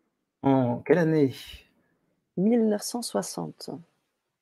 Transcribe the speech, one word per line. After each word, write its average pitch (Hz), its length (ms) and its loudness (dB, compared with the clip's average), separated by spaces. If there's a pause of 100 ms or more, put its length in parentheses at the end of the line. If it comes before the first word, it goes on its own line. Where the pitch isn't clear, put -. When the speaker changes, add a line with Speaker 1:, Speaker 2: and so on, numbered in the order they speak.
(420)
Speaker 1:
En 131 360 2
quelle 139 200 2
année ? 156 360 2 (1040)
Speaker 2:
Mille 220 280 2
neuf 208 140 0
cent - 220 -8
soixante. 175 640 -8 (720)